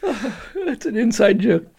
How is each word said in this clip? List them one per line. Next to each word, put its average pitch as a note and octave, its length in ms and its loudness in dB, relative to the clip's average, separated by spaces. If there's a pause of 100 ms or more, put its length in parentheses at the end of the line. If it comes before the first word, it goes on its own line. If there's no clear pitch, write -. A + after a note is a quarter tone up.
<laughs> C4+ 600 -6
That's E4+ 220 -4
an A#3+ 100 -4
inside G#3+ 420 4
joke. F#3 280 2 (120)